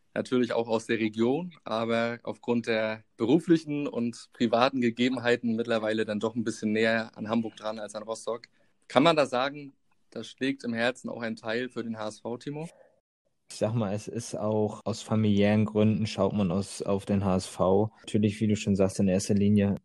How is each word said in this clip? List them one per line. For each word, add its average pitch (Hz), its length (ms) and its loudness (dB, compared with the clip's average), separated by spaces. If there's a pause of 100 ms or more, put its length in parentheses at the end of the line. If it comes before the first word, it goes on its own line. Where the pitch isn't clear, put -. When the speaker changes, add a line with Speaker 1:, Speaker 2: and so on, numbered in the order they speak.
(160)
Speaker 1:
natürlich 120 380 0
auch 117 140 0
aus 113 200 -2
der 113 100 0
Region, 117 560 0 (100)
aber 117 600 -2
aufgrund 117 420 -2
der 110 380 -2 (140)
beruflichen 147 720 2
und 120 460 -6
privaten 123 480 2
Gegebenheiten 120 760 0
mittlerweile 110 480 0
dann 104 160 -4
doch 110 140 -2
ein 117 100 -4
bisschen 110 280 -2
näher 113 440 0
an 110 140 -8
Hamburg 113 280 -2
dran 107 200 -6
als 104 160 -12
an 107 80 -10
Rostock. 110 460 -8 (400)
Kann 131 160 6
man 165 120 6
da 143 120 2
sagen, 135 460 -4 (360)
da 113 140 -12
schlägt 135 400 -6
im 120 100 -4
Herzen 117 360 -2
auch 117 120 -10
ein 113 140 -6
Teil 120 340 -6
für 117 140 -8
den 113 160 -8
H 107 80 -6
S 107 140 -10
V, 117 160 -8
Timo? 151 300 -10 (840)
Speaker 2:
Ich - 80 -16
sag 107 160 -2
mal, 107 200 -2
es 104 160 -6
ist - 260 -8
auch 107 500 -2
aus - 160 -4
familiären 107 640 4
Gründen 107 420 2
schaut 98 280 0
man 98 180 0
aus, 98 300 -4
auf 98 240 -2
den 101 180 0
H 92 140 2
S 92 80 -2
V. 95 460 2 (100)
Natürlich, 104 400 0
wie 110 60 2
du 104 100 2
schon 101 180 0
sagst, 95 240 2
in 101 80 2
erster 98 280 2
Linie 101 500 4